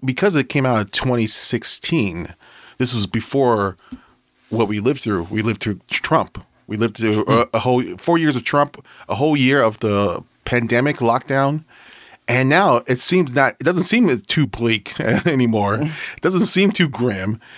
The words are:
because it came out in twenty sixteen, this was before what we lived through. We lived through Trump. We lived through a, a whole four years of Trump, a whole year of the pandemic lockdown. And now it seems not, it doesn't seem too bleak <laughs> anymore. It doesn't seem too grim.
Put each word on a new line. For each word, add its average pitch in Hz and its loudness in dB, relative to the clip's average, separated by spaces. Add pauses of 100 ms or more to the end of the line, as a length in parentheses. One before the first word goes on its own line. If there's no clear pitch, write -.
because 147 0
it 139 0
came 135 0
out 117 0
in 101 -4
twenty 120 0
sixteen, - -2 (440)
this 127 0
was 107 -2
before 113 0 (760)
what 113 0
we 104 -2
lived 135 0
through. 92 -2
We 107 -2
lived 107 -2
through 104 -4 (100)
Trump. - -2 (220)
We 107 -8
lived 113 -2
through 107 0
a, 113 4
a 113 2
whole 123 0 (160)
four 170 0
years 156 0
of 123 -4
Trump, 143 -2 (240)
a 98 -4
whole 147 0
year 135 4
of 110 0
the 101 0 (200)
pandemic 120 0
lockdown. 135 0 (680)
And 131 2
now 156 4
it 127 0
seems 175 0
not, 131 2
it - -12
doesn't 180 0
seem 180 2
too - 0
bleak 113 -2
<laughs> - 0
anymore. 110 2
It - -8
doesn't 180 2
seem 190 4
too 160 2
grim. 110 -4 (180)